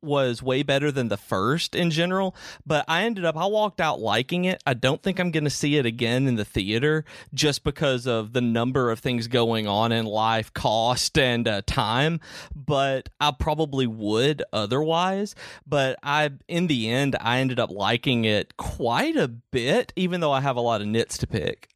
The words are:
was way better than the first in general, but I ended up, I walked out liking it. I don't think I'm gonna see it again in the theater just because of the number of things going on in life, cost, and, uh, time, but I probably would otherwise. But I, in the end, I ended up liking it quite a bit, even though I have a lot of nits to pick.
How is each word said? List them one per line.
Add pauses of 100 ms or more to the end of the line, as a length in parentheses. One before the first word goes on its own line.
was
way
better
than
the
first
in
general, (300)
but
I
ended
up,
I
walked
out
liking
it.
I
don't
think
I'm
gonna
see
it
again
in
the
theater (300)
just
because
of
the
number
of
things
going
on
in
life,
cost,
and,
uh,
time, (360)
but (100)
I
probably
would (120)
otherwise. (320)
But
I, (180)
in
the
end,
I
ended
up
liking
it
quite
a
bit,
even
though
I
have
a
lot
of
nits
to
pick.